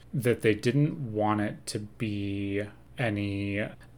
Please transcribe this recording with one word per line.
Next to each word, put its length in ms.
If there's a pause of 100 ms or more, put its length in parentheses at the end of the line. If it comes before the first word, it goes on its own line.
(120)
that 300
they 120
didn't 580
want 280
it 280
to 120
be 840 (340)
any, 600 (420)